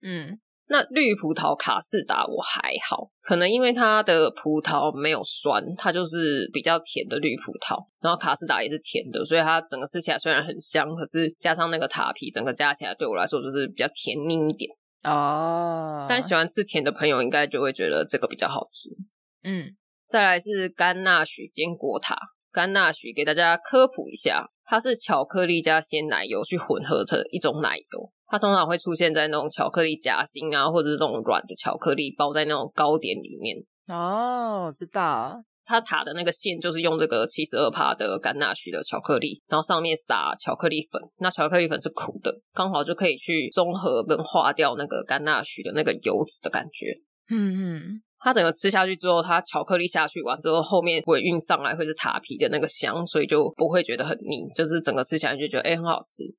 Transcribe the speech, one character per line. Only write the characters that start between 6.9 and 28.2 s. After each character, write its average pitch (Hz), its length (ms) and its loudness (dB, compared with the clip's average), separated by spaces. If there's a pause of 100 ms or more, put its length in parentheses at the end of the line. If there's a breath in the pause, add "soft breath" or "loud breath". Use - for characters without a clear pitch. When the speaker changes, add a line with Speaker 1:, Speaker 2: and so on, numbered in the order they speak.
Speaker 2:
的 117 120 -4
绿 139 180 0
葡 - 160 -12
萄。 - 280 -4 (200)
然 170 120 2
后 175 60 -2
卡 - 160 0
士 170 100 -10
达 147 160 0
也 110 80 -2
是 156 100 -4
甜 - 300 -6
的， 135 140 -4
所 151 140 2
以 - 20 6
它 165 220 4
整 143 180 -10
个 143 80 -6
吃 175 140 -6
起 170 100 -4
来 127 80 0
虽 160 100 -4
然 151 160 2
很 165 140 -10
香， 156 340 -2
可 165 120 -6
是 160 340 0
加 165 140 2
上 165 180 0
那 160 60 -2
个 160 100 0
塔 - 240 -2
皮， - 180 -10
整 113 140 -4
个 127 100 -2
加 147 200 2
起 - 100 -8
来 101 100 -4
对 117 140 -4
我 107 80 -2
来 90 100 2
说 139 160 -2
就 135 80 -8
是 135 200 -2
比 - 120 -6
较 135 140 2
甜 127 220 -6 (100)
腻 160 220 2
一 156 40 -2
点。 - 160 -8 (360)
Speaker 1:
哦。 156 1040 -2
Speaker 2:
但 247 120 0
喜 190 140 0
欢 165 100 4
吃 196 200 -2
甜 156 180 -2
的 139 80 2
朋 - 160 0
友 131 160 4
应 120 60 0
该 147 180 2
就 143 140 -2
会 104 100 2
觉 92 180 -2
得 76 140 0
这 98 140 -2
个 - 100 -2
比 - 80 -6
较 - 100 -2
好 - 240 -4
吃。 - 200 -14 (540)
Speaker 1:
嗯。 185 300 -6 (320)
Speaker 2:
再 220 180 2
来 185 140 4
是 190 300 -2
甘 180 360 0
纳 180 200 6
许 - 240 -8
坚 165 260 -4
果 135 260 -2
塔， - 180 -4 (340)
甘 185 220 0
纳 185 180 6
许 117 200 -10
给 143 140 -2
大 151 80 2
家 170 240 4
科 262 300 6
普 254 200 -6
一 - 80 -14
下， - 360 0 (140)
它 220 140 2
是 233 160 0
巧 147 300 0
克 185 220 0
力 170 120 2
加 160 220 4
鲜 156 240 -4
奶 104 200 0
油 104 180 -2
去 175 160 -2
混 - 240 -8
合 139 200 0
成 - 160 0 (120)
一 - 80 -4
种 147 220 0
奶 117 160 0
油。 - 340 -14 (200)